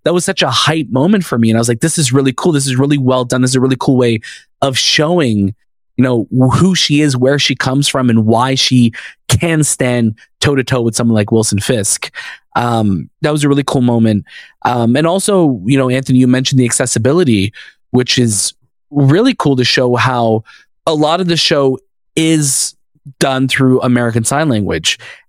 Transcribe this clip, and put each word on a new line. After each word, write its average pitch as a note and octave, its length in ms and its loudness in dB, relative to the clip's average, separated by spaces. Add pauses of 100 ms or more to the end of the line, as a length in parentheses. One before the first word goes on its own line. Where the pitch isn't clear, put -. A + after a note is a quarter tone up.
that D#3 100 0
was F3 120 0
such F#3+ 180 -4
a D3 80 0
hype D3+ 380 -2
moment E3 360 2
for B2+ 140 -4
me. A2+ 120 4
And A2+ 60 2
I A2+ 40 2
was A2+ 80 0
like, A#2+ 140 -2
"This D#3+ 160 -2
is C3 140 -2
really C3+ 200 2
cool. - 180 -2
This C#3 160 0
is C3+ 80 -4
really C#3+ 240 2
well B2+ 260 0
done. B2 180 0
This B2+ 100 0
is - 20 0
a C3 60 2
really C3 180 2
cool C3+ 180 0
way A#2+ 220 2 (420)
of C3+ 160 -2
showing, A#2+ 800 0 (420)
you B2 60 2
know, B2 240 0 (280)
who F3+ 200 2
she D3 260 0
is, D3 160 0
where C3 220 2
she C#3 160 -2
comes C3+ 320 -2
from, B2+ 240 0
and A2+ 160 2
why A#2+ 300 2
she B2 360 2 (360)
can E3 340 0
stand B2 560 -2 (220)
toe D3 160 0
to C3 80 0
toe B2 180 -2
with A#2 140 -2
someone A#2 180 0
like G#2+ 160 0
Wilson A2 300 0
Fisk." - 520 -4 (440)
Um, A2 520 0 (120)
that D3+ 100 0
was D3+ 140 -2
a D3 40 -2
really C#3 160 2
cool C#3 180 -2
moment. A2+ 420 2 (380)
Um, A#2+ 340 0
and D#3 100 0
also, E3+ 580 0
you C3+ 140 2
know, C3 100 2
Anthony, B2+ 300 0
you B2+ 80 4
mentioned B2+ 320 0
the B2+ 60 4
accessibility, A#2+ 880 0 (400)
which B2 260 0
is A2+ 340 -2 (400)
really D3 440 2
cool C#3+ 180 0
to B2+ 80 0
show B2 320 0
how A#2 480 0 (420)
a D#3+ 80 -2
lot D3+ 280 0
of F#3 80 -2
the E3+ 80 0
show C#3+ 420 0 (380)
is D#3 580 -2 (460)
done C3+ 260 0
through C3 360 2
American A#2+ 420 0
Sign D3+ 240 -2
Language. F#2 500 -2 (300)